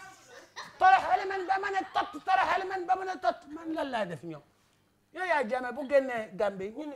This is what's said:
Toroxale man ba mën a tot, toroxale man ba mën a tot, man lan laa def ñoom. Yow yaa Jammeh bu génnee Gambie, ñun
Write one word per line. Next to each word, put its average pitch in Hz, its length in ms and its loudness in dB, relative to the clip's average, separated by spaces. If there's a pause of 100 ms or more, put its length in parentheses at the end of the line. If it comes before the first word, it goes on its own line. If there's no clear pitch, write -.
(800)
Toroxale 370 500 6
man 381 180 -4
ba 381 120 2
mën 392 180 -4
a 381 60 0 (100)
tot, - 200 -2 (120)
toroxale 349 440 2
man 381 180 -6
ba 370 100 2
mën 381 120 -4
a 370 80 -6
tot, 349 200 0 (160)
man 320 220 -8
lan 294 160 -4
laa 226 160 -2
def 170 160 -10
ñoom. 156 200 -10 (720)
Yow 349 100 -6
yaa 311 240 2
Jammeh 254 240 -4
bu 269 160 -8
génnee 254 460 2
Gambie, 202 380 -2
ñun 294 240 -10